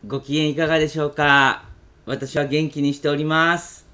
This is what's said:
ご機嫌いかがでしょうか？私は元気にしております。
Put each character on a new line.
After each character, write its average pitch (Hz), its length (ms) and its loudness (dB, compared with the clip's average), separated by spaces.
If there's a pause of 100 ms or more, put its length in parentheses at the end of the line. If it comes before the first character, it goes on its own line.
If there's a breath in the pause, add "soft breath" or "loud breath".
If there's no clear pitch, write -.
ご 135 140 -6
機 143 140 -4
嫌 156 100 2
い 147 100 0
か 160 120 0
が 160 120 2
で 156 80 2
し 151 140 -6
ょ 147 60 0
う 143 40 -4
か？ 143 540 4 (400)
私 135 320 -6
は 143 80 0
元 147 240 -2
気 151 120 -6
に 143 120 0
し 143 80 -10
て 147 80 0
お 147 80 0
り 151 80 -4
ま 160 320 2
す。 - 360 -14